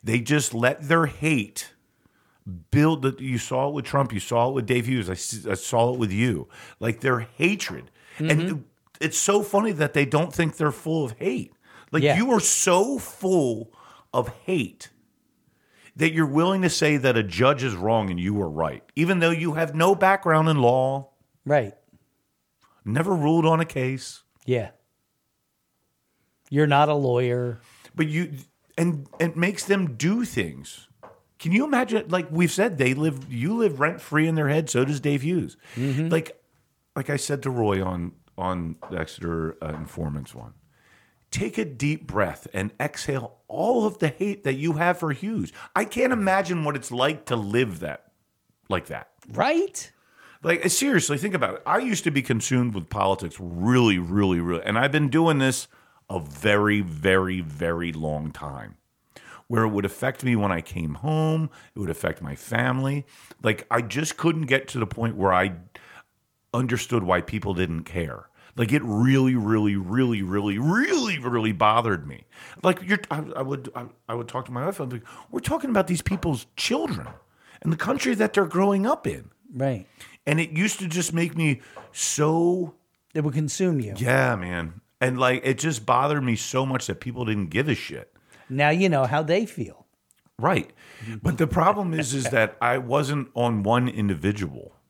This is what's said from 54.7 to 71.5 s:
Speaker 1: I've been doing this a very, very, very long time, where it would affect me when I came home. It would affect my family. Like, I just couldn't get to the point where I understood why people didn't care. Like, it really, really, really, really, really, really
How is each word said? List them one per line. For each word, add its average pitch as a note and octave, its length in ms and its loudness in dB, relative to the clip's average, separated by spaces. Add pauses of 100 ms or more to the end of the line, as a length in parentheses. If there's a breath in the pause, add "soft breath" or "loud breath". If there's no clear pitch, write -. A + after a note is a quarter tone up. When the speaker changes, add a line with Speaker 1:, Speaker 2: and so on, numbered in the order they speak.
Speaker 1:
I've C3+ 140 2
been D3 180 2
doing D#3 280 4
this C3 300 0 (420 soft breath)
a F#2+ 100 -4
very, G#2 600 2
very, F#2 600 2
very E2 520 -4
long D2+ 380 -6
time, C2+ 440 -14 (720 loud breath)
where A2+ 160 2
it A2 60 2
would G2+ 160 0
affect C3 400 -4
me B2 100 2
when G2+ 160 2
I E2+ 100 0
came D#2+ 340 -8
home. D#3 540 0 (260 loud breath)
It - 40 -10
would F#2+ 120 -4
affect D#2+ 300 -4
my C#2+ 140 -8
family. C3 720 -2 (380 loud breath)
Like, A2 260 0
I A#2 120 2
just A#2+ 360 -4
couldn't D#3+ 300 0
get C3 220 2
to B2+ 100 -6
the G#2+ 80 0
point A2+ 280 -4
where F#2+ 160 4
I F#2 220 4 (1000 loud breath)
understood A#2+ 500 0
why F2+ 180 2
people G2+ 320 -6
didn't E2 300 -2
care. D#2+ 440 -8 (300 soft breath)
Like, A#2 160 0
it D3 100 2
really, B2+ 520 4
really, G#2+ 420 2
really, A2 440 0
really, G2+ 380 -2
really, A3 600 0
really A#2 340 0